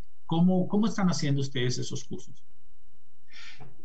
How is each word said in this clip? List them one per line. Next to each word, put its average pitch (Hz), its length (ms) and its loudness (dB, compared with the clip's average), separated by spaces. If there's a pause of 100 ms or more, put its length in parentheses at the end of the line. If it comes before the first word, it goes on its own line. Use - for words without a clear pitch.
(240)
¿Cómo, 175 420 4
cómo 208 200 2
están 185 240 2
haciendo 139 320 2
ustedes 127 360 0
esos 123 260 -2
cursos? - 380 -4 (1400)